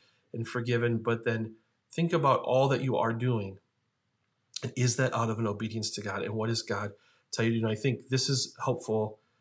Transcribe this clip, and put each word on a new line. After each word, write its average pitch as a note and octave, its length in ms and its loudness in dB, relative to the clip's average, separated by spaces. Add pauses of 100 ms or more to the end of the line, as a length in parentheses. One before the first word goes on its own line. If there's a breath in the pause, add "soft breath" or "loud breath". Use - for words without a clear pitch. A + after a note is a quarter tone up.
(340 soft breath)
and A2+ 140 -6
forgiven, A#2 500 0
but A#2 280 0
then A2+ 300 -2 (360 soft breath)
think E3+ 220 0
about C#3+ 280 4
all C3 280 4
that C3+ 120 2
you C3 140 0
are A2+ 180 2
doing. A2 460 -2 (1000)
And - 140 -6
is B2 220 2
that B2+ 160 2
out A#2 160 0
of A2 100 -2
an A2+ 80 2
obedience G#2+ 440 -4
to G2+ 100 -6
God? G2+ 200 -4
And A2+ 120 -4
what A2 140 -2
does A2+ 140 0
God G2+ 320 -4 (380 soft breath)
tell A2+ 140 0
you A2+ 60 4
to A2+ 80 2
do? A2 60 0
And G#2+ 60 2
I G#2+ 80 -2
think B2 300 -2
this B2+ 200 0
is - 340 -2
helpful A2 560 -2 (220 loud breath)